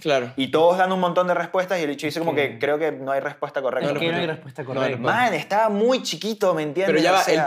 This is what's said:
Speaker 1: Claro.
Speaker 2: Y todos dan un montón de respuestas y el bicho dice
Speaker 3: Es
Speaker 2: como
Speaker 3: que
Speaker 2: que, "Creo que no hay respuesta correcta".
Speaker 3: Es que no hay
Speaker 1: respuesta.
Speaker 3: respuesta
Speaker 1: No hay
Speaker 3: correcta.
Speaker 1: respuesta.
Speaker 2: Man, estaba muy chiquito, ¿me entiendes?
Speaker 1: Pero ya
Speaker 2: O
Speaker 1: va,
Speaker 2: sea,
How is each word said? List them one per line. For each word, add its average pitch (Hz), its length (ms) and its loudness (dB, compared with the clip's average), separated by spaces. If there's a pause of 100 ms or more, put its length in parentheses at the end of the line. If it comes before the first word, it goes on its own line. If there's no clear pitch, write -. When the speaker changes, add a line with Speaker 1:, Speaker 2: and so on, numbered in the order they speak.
Speaker 1:
Claro. 131 360 0
Speaker 2:
Y 131 160 -2
todos 170 260 6
dan 185 140 2
un 185 80 0
montón 180 260 2
de 180 80 2
respuestas 180 460 -2
y - 20 -2
el 147 60 0
bicho 143 180 -6
dice 151 140 -4
Speaker 3:
Es 165 40 -2
Speaker 2:
como 165 120 -2
Speaker 3:
que 139 160 0
Speaker 2:
que, 117 80 -14
"Creo 143 180 0
que 156 140 0
no 135 180 -6
hay 139 100 0
respuesta 143 400 -6
correcta". 131 320 0
Speaker 3:
Es 147 60 -4
que 165 140 -2
no 170 60 -2
hay 175 80 -2
Speaker 1:
respuesta. 156 360 -8
Speaker 3:
respuesta - 0 -
Speaker 1:
No 127 80 -10
hay 131 220 -2
Speaker 3:
correcta. 123 40 -6
Speaker 1:
respuesta. 196 340 0
Speaker 2:
Man, 185 40 0
estaba 208 340 0
muy 220 360 2
chiquito, 185 500 -2
¿me 156 80 -2
entiendes? 160 320 0
Speaker 1:
Pero 156 100 4
ya 170 60 4
Speaker 2:
O 185 40 4
Speaker 1:
va, 190 80 4
Speaker 2:
sea, 175 120 2 (120)